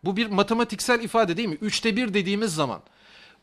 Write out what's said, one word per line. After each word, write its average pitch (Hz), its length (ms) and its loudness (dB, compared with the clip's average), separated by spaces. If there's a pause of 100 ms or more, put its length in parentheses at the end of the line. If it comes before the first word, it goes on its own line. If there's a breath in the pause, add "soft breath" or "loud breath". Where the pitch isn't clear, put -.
Bu 190 140 -2
bir 226 100 0
matematiksel 226 760 2
ifade 180 340 2
değil 226 120 -2
mi? 156 120 -4
Üçte 214 340 -2
bir 233 180 -2
dediğimiz 196 420 0
zaman 131 260 -2 (600 soft breath)